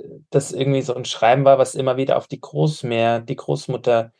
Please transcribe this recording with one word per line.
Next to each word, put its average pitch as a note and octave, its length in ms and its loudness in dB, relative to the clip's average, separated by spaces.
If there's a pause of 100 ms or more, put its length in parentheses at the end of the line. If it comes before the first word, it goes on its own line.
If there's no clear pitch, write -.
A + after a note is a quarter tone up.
(300)
das - 240 -2
irgendwie C3+ 280 0
so B2 140 -6
ein B2+ 100 -8
Schreiben B2 380 2
war, C3+ 140 8
was B2+ 180 2
immer C3 220 -2
wieder C3+ 200 0
auf - 100 -8
die A#2+ 120 -10
Großmär, A#2 800 -2
die A#2+ 160 -8
Großmutter B2 840 -2